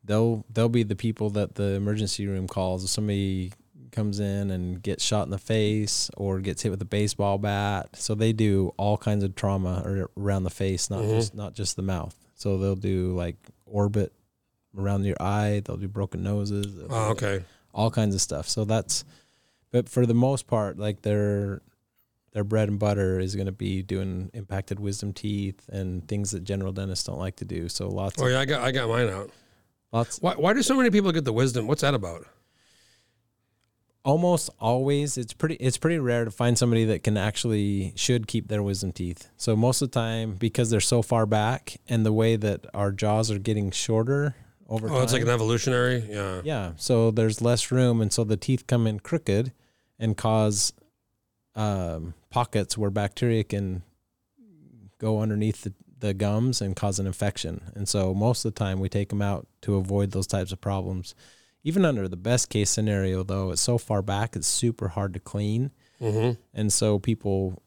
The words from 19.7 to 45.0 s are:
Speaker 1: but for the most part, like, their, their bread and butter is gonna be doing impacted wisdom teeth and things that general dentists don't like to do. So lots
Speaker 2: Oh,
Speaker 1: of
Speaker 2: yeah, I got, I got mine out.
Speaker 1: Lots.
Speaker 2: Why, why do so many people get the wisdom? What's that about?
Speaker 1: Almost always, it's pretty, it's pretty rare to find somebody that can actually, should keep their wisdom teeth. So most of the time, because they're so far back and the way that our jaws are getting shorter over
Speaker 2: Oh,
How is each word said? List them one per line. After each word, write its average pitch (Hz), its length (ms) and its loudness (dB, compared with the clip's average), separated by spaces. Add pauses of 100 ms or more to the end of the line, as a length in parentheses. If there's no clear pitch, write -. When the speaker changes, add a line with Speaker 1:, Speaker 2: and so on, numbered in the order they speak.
Speaker 1:
but 123 180 2
for 123 180 4
the 117 80 4
most 127 320 2
part, 104 320 -2
like, 107 240 -4
their, 104 580 0 (720)
their 107 120 -2
bread 107 260 2
and 101 100 -2
butter 98 400 2
is 92 160 -2
gonna 98 160 -4
be 95 320 -4
doing 95 500 -4
impacted 98 460 -6
wisdom 101 340 -6
teeth 101 580 -6
and 92 360 -6
things 101 240 -2
that 92 120 -6
general 98 300 -4
dentists 95 320 -4
don't - 140 -8
like 95 160 -6
to - 100 -10
do. 87 240 -6
So 95 200 -6
lots 95 300 -4
Speaker 2:
Oh, 135 60 0
Speaker 1:
of 127 60 4
Speaker 2:
yeah, 131 80 2
I 139 60 2
got, 135 180 -2
I 131 80 2
got 123 180 -2
mine 117 200 2
out. 98 200 -6 (600)
Speaker 1:
Lots. 117 280 -2
Speaker 2:
Why, 175 140 0
why 175 200 2
do 262 100 2
so 285 120 4
many 254 140 4
people 196 220 4
get 160 140 0
the 117 80 0
wisdom? 120 340 2
What's 143 140 2
that 143 120 2
about? 87 320 -6 (1800)
Speaker 1:
Almost 165 440 4 (100)
always, 135 580 2
it's 120 140 -6
pretty, 160 240 -2
it's 127 220 0
pretty 165 200 2
rare 120 280 2
to 113 60 -6
find 120 260 2
somebody 117 280 4
that 110 180 2
can 107 120 2
actually, 101 800 0
should 120 320 0
keep - 220 -4
their 104 120 0
wisdom 98 300 -2
teeth. 90 460 -8
So 113 180 2
most 120 260 4
of 135 100 -2
the - 60 -18
time, 113 360 -2
because 113 360 0
they're 110 120 4
so 120 200 4
far 113 240 2
back 110 520 0 (100)
and 113 180 2
the 107 60 4
way 110 240 4
that 104 380 -2
our 101 180 0
jaws 107 400 2
are 101 80 -2
getting 104 320 0
shorter 131 640 0 (320)
over 110 240 -4
Speaker 2:
Oh, 127 120 2